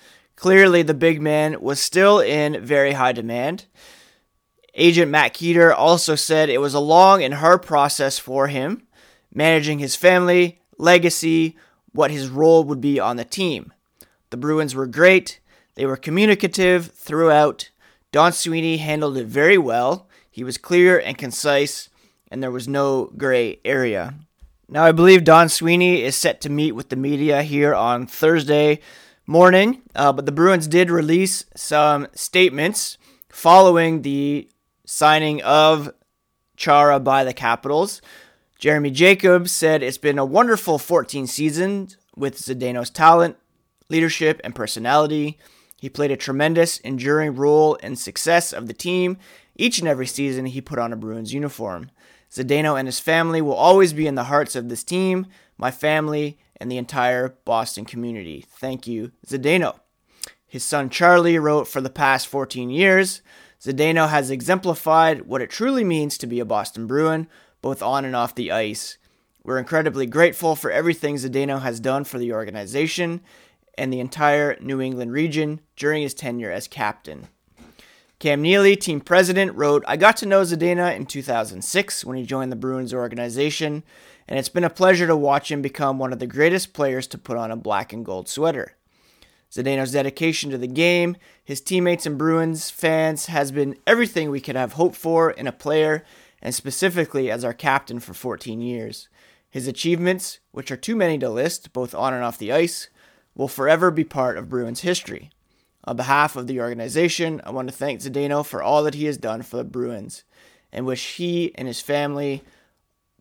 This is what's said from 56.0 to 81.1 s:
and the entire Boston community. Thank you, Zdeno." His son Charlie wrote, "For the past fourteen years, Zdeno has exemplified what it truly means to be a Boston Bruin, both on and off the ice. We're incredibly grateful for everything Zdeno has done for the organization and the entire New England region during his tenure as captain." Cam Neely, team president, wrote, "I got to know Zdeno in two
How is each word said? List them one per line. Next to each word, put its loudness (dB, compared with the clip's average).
and -10
the -6
entire -2
Boston -4
community. -12
Thank -12
you, -10
Zdeno." -2
His -14
son -4
Charlie 4
wrote, 0
"For -8
the -8
past 0
fourteen -8
years, 2
Zdeno 0
has -2
exemplified 0
what -6
it -6
truly -2
means -2
to -10
be -6
a -6
Boston -6
Bruin, -2
both -8
on -4
and -8
off -4
the -8
ice. -6
We're -6
incredibly -4
grateful 0
for -6
everything -2
Zdeno -6
has -8
done -4
for -12
the -6
organization -6
and -6
the -6
entire 0
New -8
England -8
region -4
during -4
his -8
tenure -10
as -10
captain." -10
Cam 0
Neely, 4
team -4
president, 2
wrote, 2
"I -2
got 4
to -8
know 4
Zdeno -2
in -8
two -12